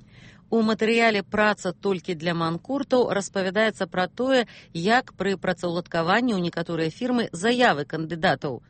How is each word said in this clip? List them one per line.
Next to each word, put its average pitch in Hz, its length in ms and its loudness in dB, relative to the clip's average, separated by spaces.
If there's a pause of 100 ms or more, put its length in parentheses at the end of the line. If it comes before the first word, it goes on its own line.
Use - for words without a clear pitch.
(460)
У 226 160 2
матэрыяле 220 640 2
«Праца 208 480 0
толькі 185 400 -4
для 170 240 -4
манкуртаў» 247 720 0
распавядаецца 196 800 -2
пра 185 160 -2
тое, 254 400 0 (320)
як 220 400 2
пры 190 160 0
працаўладкаванні 180 1040 -2
ў - 80 0
некаторыя 165 400 -4
фірмы 240 480 -2
заявы 214 480 2
кандыдатаў, 160 880 -2